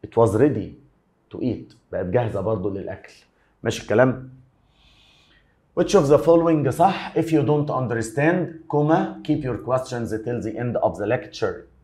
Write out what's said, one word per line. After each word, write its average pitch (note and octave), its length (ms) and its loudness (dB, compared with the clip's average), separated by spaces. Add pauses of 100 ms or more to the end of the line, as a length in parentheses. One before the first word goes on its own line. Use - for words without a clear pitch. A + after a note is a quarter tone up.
It - 40 -16
was A2+ 240 4
ready G#2+ 360 2 (640)
to - 60 -8
eat. - 340 -6 (180)
بقت F#2 140 -4
جاهزة G2+ 340 -2
برضو G2+ 300 -4
للأكل. F#2+ 420 -12 (500)
ماشي - 200 -4
الكلام؟ B2 480 2 (1500)
Which F3+ 140 0
of D#3 140 6
the D3 100 8
following D#3+ 520 4
صح؟ F3+ 460 0
If D#3+ 160 0
you D3+ 100 4
don't D3 280 0
understand, C3 1000 -2
comma, D3+ 560 0
keep D3 200 -2
your A#2+ 140 -4
questions B2 520 -4
till A2+ 300 -4
the G#2+ 180 -6
end A#2+ 180 -4
of F2+ 220 -2
the G2+ 80 -4
lecture. - 600 -4 (180)